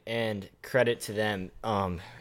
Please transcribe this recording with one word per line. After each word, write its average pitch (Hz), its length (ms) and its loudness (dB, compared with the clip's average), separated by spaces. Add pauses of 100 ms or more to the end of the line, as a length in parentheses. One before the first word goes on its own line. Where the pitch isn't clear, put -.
and 110 420 -2 (140)
credit 120 400 4
to 110 120 -8
them. 101 380 0 (120)
Um, 98 380 0 (200)